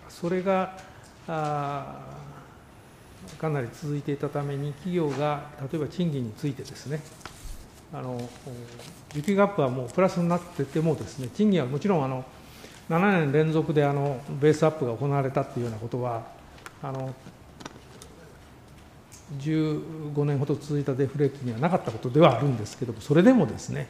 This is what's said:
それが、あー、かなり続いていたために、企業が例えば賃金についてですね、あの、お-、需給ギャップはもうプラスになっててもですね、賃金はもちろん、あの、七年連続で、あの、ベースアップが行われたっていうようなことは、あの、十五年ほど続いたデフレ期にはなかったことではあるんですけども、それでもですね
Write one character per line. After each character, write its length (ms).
そ 200
れ 120
が、 360
あ 760
ー、 100
か 120
な 120
り 100
続 240
い 60
て 100
い 60
た 100
た 140
め 140
に、 180
企 220
業 140
が 400
例 60
え 40
ば 60
賃 240
金 120
に 100
つ 140
い 60
て 100
で 120
す 120
ね、 140
あ 80
の、 120
お-、 40
需 80
給 140
ギ 40
ャ 60
ッ 100
プ 60
は 80
も 160
う 40
プ 120
ラ 80
ス 80
に 100
な 100
っ 40
て 240
て 140
も 160
で 100
す 140
ね、 160
賃 160
金 100
は 60
も 120
ち 80
ろ 100
ん、 60
あ 40
の、 180
七 220
年 200
連 200
続 220
で、 120
あ 80
の、 260
ベ 80
ー 40
ス 100
ア 60
ッ 20
プ 140
が 80
行 160
わ 120
れ 80
た 120
っ 80
て 100
い 20
う 40
よ 40
う 20
な 60
こ 100
と 140
は、 340
あ 60
の、 240
十 420
五 100
年 140
ほ 80
ど 80
続 260
い 40
た 100
デ 140
フ 100
レ 120
期 80
に 140
は 60
な 100
か 100
っ 60
た 80
こ 60
と 140
で 80
は 180
あ 40
る 60
ん 100
で 100
す 100
け 80
ど 80
も、 80
そ 140
れ 80
で 100
も 140
で 100
す 120
ね 200